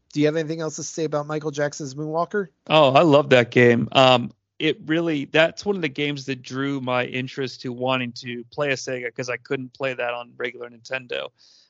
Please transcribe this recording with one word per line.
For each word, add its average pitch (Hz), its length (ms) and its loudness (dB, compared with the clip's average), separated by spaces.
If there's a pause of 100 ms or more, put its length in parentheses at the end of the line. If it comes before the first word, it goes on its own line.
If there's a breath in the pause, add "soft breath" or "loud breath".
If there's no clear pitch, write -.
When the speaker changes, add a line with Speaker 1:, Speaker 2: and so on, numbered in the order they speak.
(140)
Speaker 1:
do 147 60 -2
you 147 80 4
have 151 80 2
anything 165 260 -4
else 156 140 -6
to 156 80 -10
say 160 220 -6
about 147 200 -4
Michael 151 260 -6
Jackson's 143 440 -6
Moonwalker? 165 540 -4 (200)
Speaker 2:
Oh, 151 240 6
I 147 80 8
love 143 300 6
that 120 200 6
game. 120 420 6
Um, 127 380 6 (280)
it 156 260 -2
really, 156 400 -2
that's 160 400 2
one 202 100 -2
of 180 60 -6
the 156 80 -2
games 143 360 -6
that 131 180 -8
drew 139 380 -6
my 127 240 0
interest 127 560 -8
to 127 120 -10
wanting 123 400 -2
to 120 320 -12
play 147 240 -4
a 135 60 0
Sega, 123 380 -8
'cause 123 160 -8
I 120 80 -6
couldn't 127 360 -8
play 135 220 -6
that 120 180 -4
on 120 240 -14
regular 120 320 -10
Nintendo. 131 600 -10 (400 soft breath)